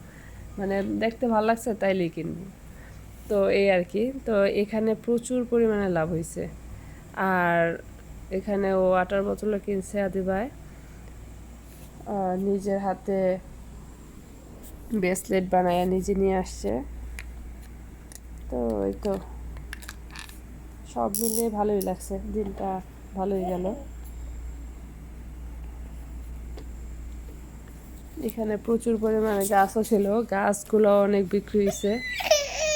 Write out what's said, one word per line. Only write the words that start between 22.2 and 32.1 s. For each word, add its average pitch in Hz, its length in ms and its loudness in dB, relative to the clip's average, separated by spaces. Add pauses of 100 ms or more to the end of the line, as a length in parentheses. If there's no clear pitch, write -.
ভালোই 190 300 0
গেল। 180 300 -2 (4000)
এখানে 220 340 0
প্রচুর 226 440 2
পরিমাণে 214 460 4
গাছও 202 360 6
ছিল, 202 400 4
গাছগুলো 202 800 6
অনেক 202 260 4
বিক্রি 208 300 2
হইছে, 202 420 2 (760)